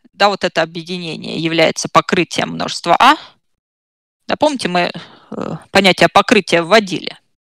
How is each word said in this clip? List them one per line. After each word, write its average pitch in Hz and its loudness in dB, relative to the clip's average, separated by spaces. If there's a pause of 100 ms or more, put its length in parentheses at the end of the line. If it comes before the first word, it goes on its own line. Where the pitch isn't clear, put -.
(120)
да, 202 2
вот 196 -2
это 170 -2
объединение 165 -8
является 160 -2
покрытием - -2
множества - -2
А, 277 6 (1120)
да, 180 -4
помните, 285 0
мы, 175 -2 (400)
э, - -10 (140)
понятие 185 4
покрытия 196 2
вводили, 180 -2 (220)